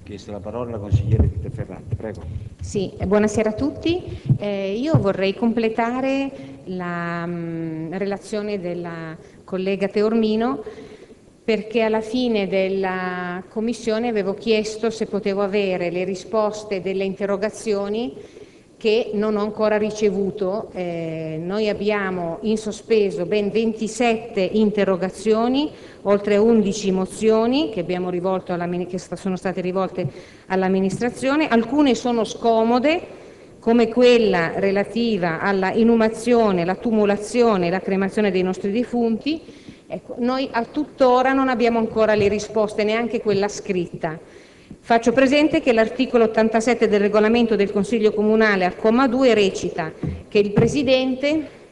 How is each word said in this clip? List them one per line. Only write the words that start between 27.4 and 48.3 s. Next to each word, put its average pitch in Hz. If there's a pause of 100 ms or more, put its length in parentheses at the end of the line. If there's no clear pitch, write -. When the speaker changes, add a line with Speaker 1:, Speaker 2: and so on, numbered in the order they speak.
Speaker 2:
che -
abbiamo 180
rivolto 185
alla 175
mini-, 175
che 180
sta-, -
sono 185
state 185
rivolte 185 (420)
all'amministrazione. 196
Alcune 240
sono 233
scomode, 233 (600)
come 233
quella 226
relativa 196
alla 190
inumazione, 220
la 185
tumulazione 208
e -
la 185
cremazione 196
dei 185
nostri 185
defunti. 240 (460)
Ecco, -
noi 262
a 233
tuttora 262
non 269
abbiamo 233
ancora 220
le 202
risposte, 208
neanche 226
quella 202
scritta. 175 (460)
Faccio 233
presente 294
che 254
l'articolo 226
ottantasette 220
del 202
regolamento 214
del 196
Consiglio 208
Comunale 214